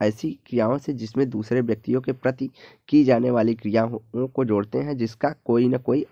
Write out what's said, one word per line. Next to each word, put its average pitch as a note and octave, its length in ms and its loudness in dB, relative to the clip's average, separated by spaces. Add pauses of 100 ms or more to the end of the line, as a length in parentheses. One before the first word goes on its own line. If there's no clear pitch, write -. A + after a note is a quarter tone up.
ऐसी G#2+ 440 -4
क्रियाओं A#2+ 320 0
से C#3+ 140 -8
जिसमें B2 380 -4
दूसरे A2+ 300 -2
व्यक्तियों A#2+ 400 -2
के C3 120 -4
प्रति C3 380 -4 (380)
की D3 160 6
जाने B2 260 4
वाली A#2 240 2
क्रियाओं A2+ 760 -4
को C3 160 -2
जोड़ते G#2+ 340 0
हैं, C#3+ 180 -4
जिसका A2+ 340 -4
कोई B2 380 0
न B2+ 100 0
कोई C3 340 -2